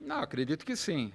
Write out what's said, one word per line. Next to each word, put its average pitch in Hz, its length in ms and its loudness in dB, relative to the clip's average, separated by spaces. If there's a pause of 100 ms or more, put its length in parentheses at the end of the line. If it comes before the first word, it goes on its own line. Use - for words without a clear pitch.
Não, 302 200 -2
acredito 131 440 0
que 247 120 0
sim. 131 380 0